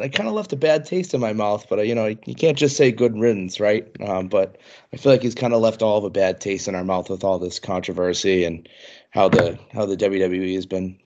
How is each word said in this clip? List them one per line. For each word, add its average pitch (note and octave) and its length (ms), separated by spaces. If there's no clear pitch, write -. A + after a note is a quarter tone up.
I C3+ 60
kinda G#3+ 240
left G#3+ 200
a C#3+ 40
bad D3+ 280
taste F#3 300
in B2+ 80
my A2 100
mouth, G#2 380
but, G2+ 80
uh, G#2 60
you A2+ 100
know, A2 140
you G#2+ 260
can't D#3 240
just C#3+ 180
say C3+ 160
good A2+ 280
riddance, G2+ 400
right? G#2+ 280
Um, F#2 260
but F#2+ 300
I B2 60
feel C#3 140
like B2 100
he's A#2+ 140
kinda A#2 240
left A2 240
all G#2+ 160
of G2+ 60
a F#2+ 40
bad F#2 320
taste G2 260
in G2+ 60
our F2+ 100
mouth F#2 240
with F#2+ 160
all F#2+ 140
this F2+ 220
controversy F2+ 840
and E2 220
how G2 180
the, F2 300
how G#2+ 140
the G2 100
W G2 280
W F#2 180
E F#2+ 140
has F#2 100
been F#2 400